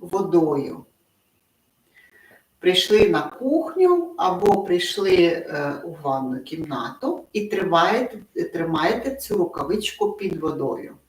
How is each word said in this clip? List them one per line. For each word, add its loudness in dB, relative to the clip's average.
водою. 0
Прийшли 6
на 2
кухню 2
або 2
прийшли, 0
е, 2
у -12
ванну -2
кімнату -8
і -2
тримаєте, 0
тримаєте -2
цю -4
рукавичку -2
під -6
водою. -6